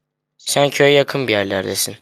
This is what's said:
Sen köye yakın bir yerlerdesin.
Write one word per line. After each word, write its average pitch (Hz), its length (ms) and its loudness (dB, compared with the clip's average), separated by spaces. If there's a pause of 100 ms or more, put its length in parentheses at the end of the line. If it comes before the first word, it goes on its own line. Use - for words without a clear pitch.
(380)
Sen 143 320 0
köye 139 200 4
yakın 139 380 0
bir 107 40 0
yerlerdesin. 101 680 -4